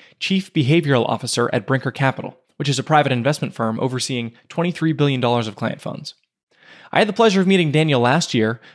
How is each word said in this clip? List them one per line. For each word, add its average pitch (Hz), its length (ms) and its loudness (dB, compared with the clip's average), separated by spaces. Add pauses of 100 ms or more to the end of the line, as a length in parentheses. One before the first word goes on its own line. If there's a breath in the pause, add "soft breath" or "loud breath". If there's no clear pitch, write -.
(180 soft breath)
Chief 190 340 -4
Behavioral 143 560 2
Officer 117 440 -2
at 117 140 -4
Brinker 131 260 -2
Capital, 131 460 -4 (180)
which 139 120 -4
is 127 100 -2
a 107 60 -6
private 147 280 2
investment 123 420 -2
firm 113 260 -4
overseeing 123 520 -4 (160 soft breath)
twenty-three 170 440 -2
billion 139 280 0
dollars 120 260 0
of 104 100 -10
client 131 240 -6
funds. - 340 -12 (760 soft breath)
I - 60 2
had 208 100 4
the 196 60 -6
pleasure 202 260 4
of 180 60 2
meeting 185 260 2
Daniel 151 280 2
last 131 340 2
year, 113 260 0 (140 soft breath)